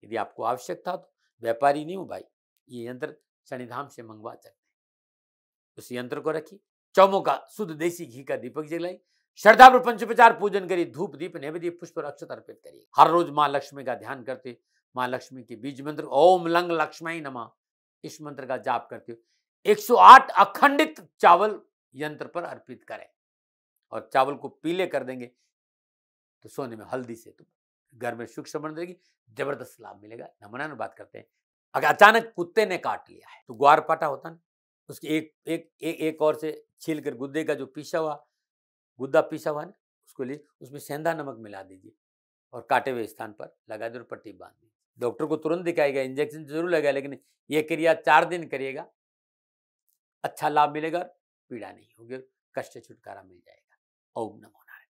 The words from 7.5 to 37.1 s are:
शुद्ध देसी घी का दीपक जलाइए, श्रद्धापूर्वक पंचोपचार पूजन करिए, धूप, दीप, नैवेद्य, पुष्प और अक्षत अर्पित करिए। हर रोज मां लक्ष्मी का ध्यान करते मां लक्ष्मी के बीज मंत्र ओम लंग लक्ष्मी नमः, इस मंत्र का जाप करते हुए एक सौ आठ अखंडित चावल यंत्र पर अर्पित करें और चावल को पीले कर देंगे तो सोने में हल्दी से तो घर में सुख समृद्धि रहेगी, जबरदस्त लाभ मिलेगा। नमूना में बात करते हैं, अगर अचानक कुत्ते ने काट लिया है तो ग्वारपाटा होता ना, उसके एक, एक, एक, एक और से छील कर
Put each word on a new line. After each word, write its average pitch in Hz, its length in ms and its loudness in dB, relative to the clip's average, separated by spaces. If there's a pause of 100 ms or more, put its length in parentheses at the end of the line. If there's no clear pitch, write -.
शुद्ध 196 240 -10
देसी 170 300 -6
घी 127 180 -20
का 139 120 -8
दीपक 123 280 -12
जलाइए, 170 380 -10 (360)
श्रद्धापूर्वक 247 480 10
पंचोपचार 226 540 4
पूजन 190 280 -4
करिए, 175 180 -2
धूप, 143 300 -10
दीप, 170 220 -14
नैवेद्य, 160 320 -10
पुष्प 170 280 -16
और 151 80 -8
अक्षत 143 260 -14
अर्पित 113 320 -20
करिए। - 220 -20 (120)
हर 156 120 8
रोज 165 200 0
मां 147 200 0
लक्ष्मी 139 340 -8
का 123 120 -6
ध्यान 120 280 -14
करते 120 340 -14 (380)
मां 127 140 -4
लक्ष्मी 127 340 -12
के 117 120 -18
बीज 127 260 -14
मंत्र 151 220 -10
ओम 165 440 4
लंग 170 240 0
लक्ष्मी 165 500 -6
नमः, 127 280 -12 (540)
इस 151 180 -16
मंत्र 139 240 -14
का 127 120 -6
जाप 120 320 -6
करते 117 220 -18
हुए - 600 -6
एक 208 80 2
सौ 247 160 0
आठ 226 360 12
अखंडित 277 680 2 (200)
चावल 190 420 4 (320)
यंत्र 147 340 -10
पर 170 160 -10
अर्पित 127 400 -16
करें - 240 -16 (840)
और 110 220 -10
चावल 139 220 2
को 127 140 -14
पीले 175 380 -6
कर 139 160 -4
देंगे 127 280 -14 (1120)
तो 110 40 -20
सोने 127 260 -12
में 110 100 -20
हल्दी 120 300 -10
से 104 160 -20
तो - 140 -20 (480)
घर 120 220 -8
में 117 100 -12
सुख 143 220 -16
समृद्धि 156 340 -10
रहेगी, 180 140 -14 (340)
जबरदस्त 131 520 -10
लाभ 101 200 -20
मिलेगा। 110 260 -20 (160)
नमूना 123 240 -12
में 143 100 -16
बात 110 160 -12
करते - 240 -20
हैं, 107 80 -20 (500)
अगर 135 120 0
अचानक 220 480 6
कुत्ते 175 300 -2
ने 185 120 -6
काट - 320 -8
लिया 90 200 -20
है - 180 -20
तो 127 60 -18
ग्वारपाटा 156 520 4
होता 143 240 -8
ना, 165 100 -20 (500)
उसके 139 180 -16
एक, 156 260 -4 (140)
एक, 160 240 -8 (100)
एक, 156 140 -6
एक 156 260 -4
और 151 180 0
से 151 260 -10 (160)
छील 151 200 -6
कर 135 140 -8